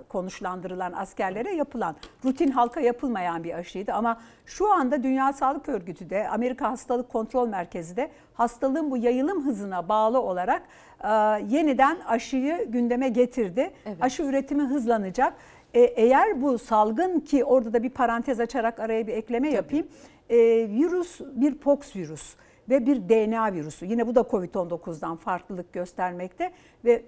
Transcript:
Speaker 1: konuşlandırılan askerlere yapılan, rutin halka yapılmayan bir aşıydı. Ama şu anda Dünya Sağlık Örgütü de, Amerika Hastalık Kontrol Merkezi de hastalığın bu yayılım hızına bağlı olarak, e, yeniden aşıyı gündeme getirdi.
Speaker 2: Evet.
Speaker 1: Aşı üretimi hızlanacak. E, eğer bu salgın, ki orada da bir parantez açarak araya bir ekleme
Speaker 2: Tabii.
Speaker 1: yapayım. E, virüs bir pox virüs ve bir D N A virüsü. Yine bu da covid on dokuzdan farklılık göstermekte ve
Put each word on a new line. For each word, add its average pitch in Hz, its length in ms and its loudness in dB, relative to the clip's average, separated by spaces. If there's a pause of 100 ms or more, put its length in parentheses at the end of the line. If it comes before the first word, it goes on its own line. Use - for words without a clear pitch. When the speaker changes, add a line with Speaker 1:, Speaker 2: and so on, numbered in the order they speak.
Speaker 1:
konuşlandırılan 185 840 -8
askerlere 196 600 -6
yapılan, 240 400 -4 (300)
rutin 269 260 2
halka 240 280 0
yapılmayan 226 640 -2
bir 165 100 -8
aşıydı. 180 400 -8
Ama 226 280 -2 (240)
şu 415 280 0
anda 269 300 2
Dünya 269 300 0
Sağlık 285 360 -2
Örgütü 180 400 -8
de, 196 180 -2
Amerika 247 440 -2
Hastalık 247 380 -4
Kontrol 240 380 0
Merkezi 180 500 -8
de 294 140 -4 (220)
hastalığın 269 580 0
bu 254 60 -2
yayılım 262 480 0
hızına 196 440 -4
bağlı 220 320 4
olarak, 196 400 -2 (420)
e, - 40 -4 (480)
yeniden 294 440 4
aşıyı 254 720 -2
gündeme 240 380 0
getirdi. 247 600 0 (140)
Speaker 2:
Evet. 208 160 -10
Speaker 1:
Aşı 262 220 -2
üretimi 277 400 0
hızlanacak. 240 720 0 (400)
E, 240 80 6
eğer 269 600 6
bu 269 160 2
salgın, 226 600 2
ki - 260 2
orada 240 280 4
da 233 100 2
bir 254 60 -2
parantez 233 500 -2
açarak 233 400 -2
araya 226 280 -2
bir 220 60 -4
ekleme 226 340 -2
Speaker 2:
Tabii. 294 80 2
Speaker 1:
yapayım. 277 320 -2 (420)
E, 233 80 6 (320)
virüs 339 520 0
bir 277 360 0
pox 285 380 0
virüs 160 400 -10 (340)
ve 254 160 4
bir 233 240 2
D 220 200 4
N 226 100 -2
A 220 140 0
virüsü. 156 320 -10
Yine 226 220 0
bu 240 80 -4
da 247 160 6
covid 185 240 -2
on 175 140 -2
dokuzdan 165 460 -8
farklılık 180 580 -8
göstermekte 180 760 -6 (340)
ve 233 220 4